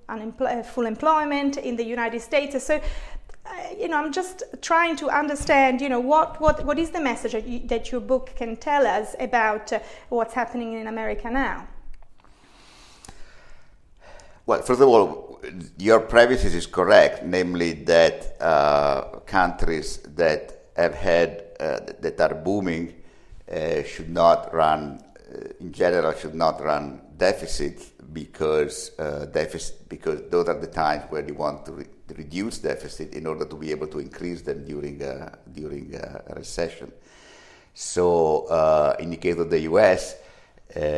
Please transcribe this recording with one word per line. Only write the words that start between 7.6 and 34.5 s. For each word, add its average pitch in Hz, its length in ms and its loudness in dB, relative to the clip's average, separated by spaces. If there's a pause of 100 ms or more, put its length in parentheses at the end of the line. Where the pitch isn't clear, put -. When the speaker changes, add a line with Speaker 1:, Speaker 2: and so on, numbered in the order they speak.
Speaker 1:
that 226 240 -2
your 247 100 -2
book 254 360 -2
can 233 200 -6
tell 285 300 2
us 208 320 -2
about, 220 540 0
uh, 214 80 0 (280)
what's 226 260 -2
happening 233 400 -4
in 220 120 -8
America 220 420 -6
now? 240 380 -2 (2750)
Speaker 2:
Well, 110 160 2
first 127 180 2
of 139 80 12
all, - 520 4 (380)
your 107 200 6
premises 117 560 6
is 87 120 -2
correct, 90 580 6
namely 87 480 0 (120)
that, - 560 4
uh, 71 840 2
countries 85 720 2 (160)
that 80 640 0
have 82 180 2
had, 85 480 2 (160)
uh, 76 220 -4 (200)
that 78 200 -4
are 80 160 2
booming, 85 580 -2 (560)
uh, 80 320 -2
should 80 280 -10
not 85 440 4
run, 78 460 0 (280)
uh, - 200 -14 (120)
in 85 120 -12
general, 87 400 2
should 78 220 -8
not 80 280 0
run 73 380 -4 (160)
deficit - 680 -2 (300)
because, 78 840 -4
uh, 73 280 -6
deficit, 80 640 -6
because 78 420 -6
those 87 180 2
are 78 120 -2
the 78 80 -8
times 76 420 -2
where 73 160 -6
you 73 80 -10
want 73 320 -6
to 73 60 -14
re-, 73 140 -12 (300)
reduce 90 420 -8
deficit 76 560 -8
in 78 120 -8
order 78 180 -4
to 78 120 -12
be 78 160 -6
able 76 160 -6
to 78 100 -10
increase 82 440 -8
them 71 220 -6